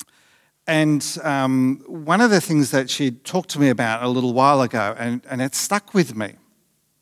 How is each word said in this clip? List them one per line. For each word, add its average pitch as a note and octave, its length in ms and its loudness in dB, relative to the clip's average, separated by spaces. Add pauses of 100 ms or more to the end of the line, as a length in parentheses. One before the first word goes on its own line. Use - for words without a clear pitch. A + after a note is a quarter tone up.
(680)
And, D#3 540 0
um, C3 640 0
one D#3+ 340 0
of A#3+ 80 6
the G3+ 100 4
things D3+ 300 2
that C3 220 0
she C#3+ 180 -2
talked E3+ 400 -6
to D3+ 100 -8
me C#3+ 100 4
about A#2 340 0
a B2 40 -2
little B2 260 0
while C3+ 280 4
ago, A2 380 -2
and, A#2+ 280 -6
and B2+ 140 -6
it C3+ 140 -4
stuck - 400 -4
with C3 200 0
me, G#2+ 180 -8 (680)